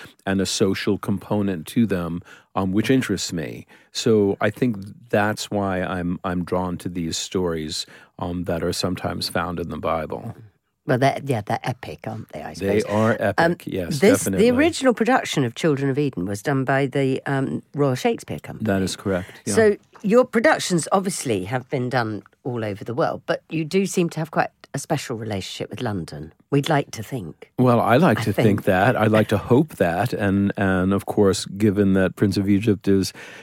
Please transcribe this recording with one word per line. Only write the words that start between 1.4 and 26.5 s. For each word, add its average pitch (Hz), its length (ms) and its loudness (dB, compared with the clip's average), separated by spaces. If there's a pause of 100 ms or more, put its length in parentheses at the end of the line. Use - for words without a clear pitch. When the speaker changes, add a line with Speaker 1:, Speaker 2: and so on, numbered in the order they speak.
Speaker 1:
to 120 180 2
them, 87 360 -4 (320)
um, 95 180 0
which 104 180 0
interests 120 420 0
me. 69 340 -8 (260)
So 104 480 2
I 107 100 0
think 120 260 -2 (340)
that's 104 400 0
why 98 320 -2
I'm, 90 420 -4
I'm 90 200 -2
drawn 90 340 -2
to - 100 -6
these 85 280 -4
stories, 82 680 -4 (340)
um, 87 240 -4
that 85 180 -2
are 87 100 0
sometimes 90 560 -4
found 87 320 -4
in 82 80 -6
the 76 100 -8
Bible. 82 560 -4 (520)
Speaker 2:
Well, 131 120 0
they're, 135 260 0
yeah, 120 180 -2
they're 113 200 -4
epic, - 440 -8
aren't - 240 -10
they, 76 120 -12
I 76 120 -12
Speaker 1:
They 98 260 2
Speaker 2:
suppose? 104 40 -4 (120)
Speaker 1:
are 110 240 4
epic, 98 180 0
Speaker 2:
Um, 170 180 4 (100)
Speaker 1:
yes, 92 320 -4
Speaker 2:
this, - 220 6
Speaker 1:
definitely. 202 300 4
Speaker 2:
the 247 60 2
original 277 380 2
production 226 500 0
of 117 100 -4
Children 139 360 0
of 131 80 0
Eden 135 260 -2
was 101 180 -6
done 135 220 0
by 135 220 2
the, 135 400 0
um, 139 360 -2 (120)
Royal 143 200 2
Shakespeare 127 440 -2
Company. - 280 -8
Speaker 1:
That 98 140 2
is 92 160 -2
correct, 92 480 -4
yeah. 104 100 -2
Speaker 2:
So 214 220 6 (260)
your 233 220 4
productions 226 640 0
obviously 143 540 -2
have 123 240 -6
been 127 220 -2
done 110 320 -2 (200)
all 120 220 -4
over 104 200 -6
the - 100 -6
world, 131 320 -2
but - 240 -2
you 165 160 -4
do 190 180 0
seem 180 260 0
to - 100 -8
have 160 100 -6
quite - 180 0 (240)
a 170 60 -6
special - 380 -4
relationship 107 540 -6
with 98 120 -10
London. 80 500 -6 (180)